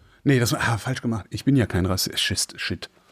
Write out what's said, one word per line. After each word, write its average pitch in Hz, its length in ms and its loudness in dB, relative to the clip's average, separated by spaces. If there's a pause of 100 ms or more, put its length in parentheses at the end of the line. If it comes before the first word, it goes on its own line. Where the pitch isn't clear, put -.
(220)
Nee, 139 160 4
das 120 140 2
war, 139 80 -2
ah, 117 160 0
falsch 127 240 -4
gemacht. 113 300 -4
Ich - 160 -4
bin 139 100 6
ja 113 80 4
kein 92 220 0
Rassist. - 320 -2
Shit, - 380 -2
shit. - 340 -8 (220)